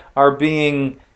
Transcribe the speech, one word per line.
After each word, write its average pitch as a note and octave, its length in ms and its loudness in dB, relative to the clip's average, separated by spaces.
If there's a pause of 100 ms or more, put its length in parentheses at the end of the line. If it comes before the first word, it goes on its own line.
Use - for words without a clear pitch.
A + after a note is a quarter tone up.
(160)
are C#3 140 4
being C#3+ 680 -2 (180)